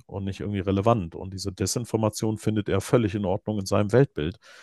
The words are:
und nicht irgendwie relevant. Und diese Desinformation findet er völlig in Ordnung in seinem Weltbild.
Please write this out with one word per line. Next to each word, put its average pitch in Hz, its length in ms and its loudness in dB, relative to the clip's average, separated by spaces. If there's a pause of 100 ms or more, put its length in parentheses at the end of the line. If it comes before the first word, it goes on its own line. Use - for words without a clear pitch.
und 98 200 -8
nicht 98 160 -6
irgendwie 101 180 -2
relevant. 98 560 2
Und 92 180 -10
diese 95 180 -6
Desinformation 110 840 -2
findet 107 320 -2
er 98 120 2
völlig 110 340 2
in 104 100 -2
Ordnung 104 340 -2
in 95 60 -6
seinem 101 260 0
Weltbild. 113 460 2 (260)